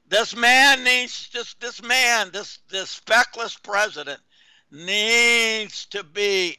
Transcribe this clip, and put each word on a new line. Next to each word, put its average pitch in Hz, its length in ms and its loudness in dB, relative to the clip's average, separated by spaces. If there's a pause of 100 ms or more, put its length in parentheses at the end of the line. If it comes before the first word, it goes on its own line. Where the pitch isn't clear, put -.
this 208 280 0
man 254 480 6
needs, 247 500 -2
this, 240 220 -10
this 240 280 -12
man, 240 480 2
this, 196 280 -12 (100)
this 190 240 -8
feckless 226 640 0
president 151 600 -4 (520)
needs 220 1160 0
to 196 160 -10
be 185 560 -2